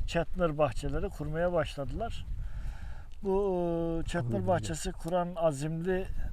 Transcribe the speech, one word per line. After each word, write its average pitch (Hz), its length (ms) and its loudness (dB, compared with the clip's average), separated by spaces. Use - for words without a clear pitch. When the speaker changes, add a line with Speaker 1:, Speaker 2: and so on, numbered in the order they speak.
Speaker 1:
çetnir 170 500 2
bahçeleri 147 520 2
kurmaya 165 440 0
başladılar. 151 720 -2
Bu, 196 60 0
e, 170 720 2
çetnir 175 260 -2
Speaker 2:
Anladım. 190 180 0
Speaker 1:
bahçesi 170 440 0
kuran 175 440 -2
azimli 165 680 0